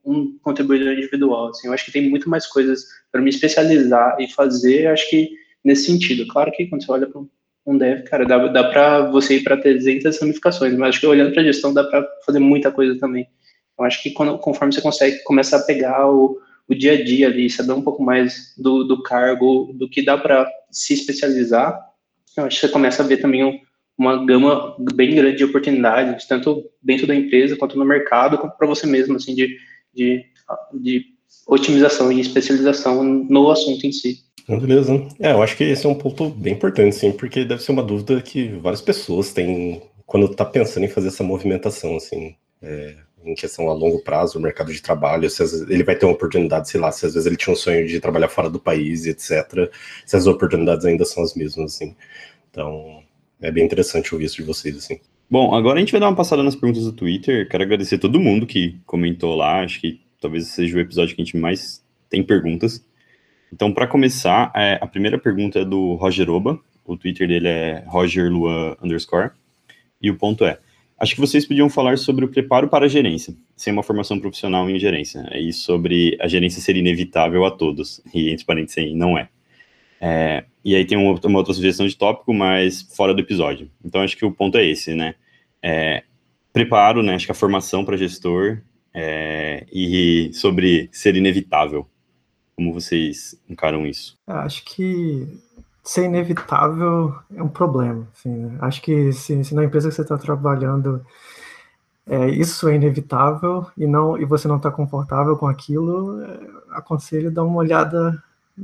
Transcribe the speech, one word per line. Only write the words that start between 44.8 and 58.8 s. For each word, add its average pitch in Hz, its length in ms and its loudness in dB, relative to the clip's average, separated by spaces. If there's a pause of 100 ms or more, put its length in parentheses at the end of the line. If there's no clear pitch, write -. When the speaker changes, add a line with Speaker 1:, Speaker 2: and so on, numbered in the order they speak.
Speaker 2:
trabalho, 78 460 0
se - 140 -4
às 80 100 0
vezes 80 160 -8
ele 90 160 2
vai 92 120 2
ter 101 100 2
uma 87 80 6
oportunidade, 80 560 0
sei 98 100 -2
lá, 80 120 0
se - 120 -8
às 80 120 -4
vezes 80 100 0
ele 87 100 2
tinha - 160 -2
um - 60 2
sonho 85 300 0
de 85 120 -4
trabalhar 82 300 0
fora - 180 -2
do 82 120 -6
país, 82 480 -2
et 78 120 -6
cetera, 87 520 -2 (340)
se - 100 -2
as 92 120 4
oportunidades 85 580 2
ainda 85 180 4
são 87 200 -2
as 85 100 -4
mesmas, 76 400 -8
assim. 78 220 -12 (560)
Então, 78 520 -12 (360)
é 82 120 -6
bem 82 140 2
interessante 85 500 -2
ouvir 78 100 -4
isso - 120 -8
de 80 60 -12
vocês, 78 320 -8
assim. - 240 -14 (300)
Speaker 3:
Bom, 127 240 2
agora 117 240 2
a - 20 2
gente 208 120 0
vai 208 100 2
dar 208 60 4
uma 190 80 2
passada 170 260 0
nas 139 140 0
perguntas 117 300 -2
do 110 60 -4
Twitter. 95 560 -2
Quero 92 140 -2
agradecer 98 380 0
todo 101 200 2
mundo 113 280 2
que 87 360 -4